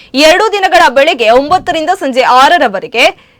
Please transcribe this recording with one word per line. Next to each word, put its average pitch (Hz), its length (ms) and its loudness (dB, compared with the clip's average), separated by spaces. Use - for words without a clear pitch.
ಎರಡು 320 380 2
ದಿನಗಳ 370 380 0
ಬೆಳಗ್ಗೆ 262 400 0
ಒಂಬತ್ತರಿಂದ 311 600 -2
ಸಂಜೆ 262 220 -2
ಆರರವರೆಗೆ 262 1200 0